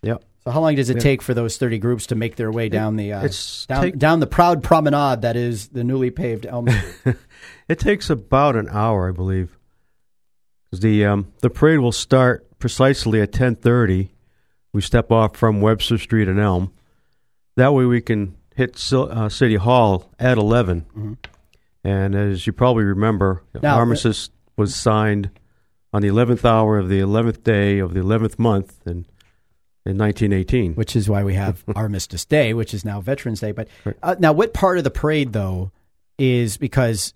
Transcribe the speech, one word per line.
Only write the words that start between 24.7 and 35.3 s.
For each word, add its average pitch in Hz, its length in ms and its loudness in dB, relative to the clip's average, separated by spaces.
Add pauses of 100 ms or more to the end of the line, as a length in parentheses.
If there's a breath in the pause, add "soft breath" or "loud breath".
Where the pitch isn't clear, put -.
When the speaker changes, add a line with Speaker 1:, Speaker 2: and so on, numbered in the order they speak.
Speaker 1:
signed 104 540 0 (640)
on 104 80 0
the 101 80 2
eleventh 117 360 2
hour 110 320 4
of 92 120 -2
the 98 100 2
eleventh 110 440 0
day 101 360 2
of 87 140 -4
the 95 80 -2
eleventh 107 360 0
month 104 480 0
in, 87 200 -8 (800)
in 98 120 -2
nineteen 104 360 0
eighteen. 95 420 0
Speaker 2:
Which 110 200 -4
is 107 140 0
why 101 140 0
we 98 120 -2
have 98 340 -4
Speaker 1:
<laughs> 104 60 -4
Speaker 2:
Armistice 101 500 -6
Day, 135 280 2
which 113 200 -4
is 95 120 -8
now 101 160 -6
Veterans 120 380 -6
Day. 107 140 -6
But, 113 140 -10 (180 loud breath)
Speaker 1:
Right. 104 180 -6
Speaker 2:
uh, 175 160 -2
now, 160 140 4
what 226 200 0
part 185 240 0
of 165 60 -2
the 135 80 -2
parade, 147 420 -2